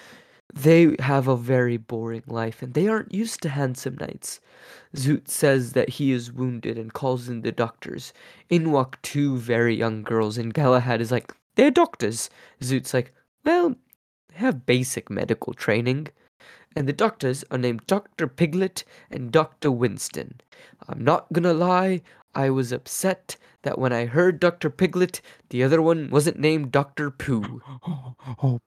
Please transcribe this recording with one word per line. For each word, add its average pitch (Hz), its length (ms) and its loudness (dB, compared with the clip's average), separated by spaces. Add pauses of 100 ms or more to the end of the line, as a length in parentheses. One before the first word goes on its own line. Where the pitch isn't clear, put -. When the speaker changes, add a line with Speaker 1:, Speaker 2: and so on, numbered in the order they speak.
(520)
Speaker 1:
They 160 460 6
have 131 280 0
a 131 100 2
very 120 420 0
boring 113 480 -8
life, 113 360 -6
and 123 120 -8
they 175 140 2
aren't 220 260 -4
used 220 280 -6
to 165 60 -4
handsome 135 480 -4
knights. - 440 -12 (560)
Zoot 143 320 0
says 135 440 2
that 120 160 2
he 135 240 -2
is 120 200 -4
wounded 120 460 -6
and 110 140 -10
calls 127 360 -4
in 117 120 -8
the 113 120 -4
doctors. - 600 -6 (380)
In 165 200 2
walk 131 320 0
two 143 360 -2
very 117 360 2
young 110 280 -2
girls, 110 360 0
and 113 160 -4
Galahad 127 460 4
is 113 100 -4
like, 123 220 -2 (240)
"They're 277 140 8
doctors." 127 580 0 (320)
Zoot's 131 340 -2
like, 127 180 -2 (320)
"Well, 339 260 4 (580)
they 156 80 -20
have 180 300 -2
basic 127 440 0
medical - 440 -4
training." 117 540 0 (680)
And 143 120 -2
the 143 40 0
doctors 143 580 -2
are 131 80 -2
named 120 280 -2
Doctor 190 420 -2
Piglet 175 560 -2 (260)
and 120 220 -10
Doctor 151 400 2
Winston. 101 680 -4 (480)
I'm - 140 -10
not 151 300 0
gonna 170 220 2
lie, 180 480 2 (320)
I 135 160 2
was 131 220 0
upset - 640 -4 (260)
that - 160 -4
when 127 140 0
I 120 140 -2
heard 160 340 2
Doctor 175 300 0
Piglet, 180 500 0 (300)
the 123 120 0
other 151 180 6
one 160 300 2
wasn't 147 280 2
named 151 340 0
Doctor 143 380 -2
Pooh. 120 560 -4
Speaker 2:
<gasps> 135 40 -16 (160)
Oh, 131 280 -10 (280)
oh, 127 240 2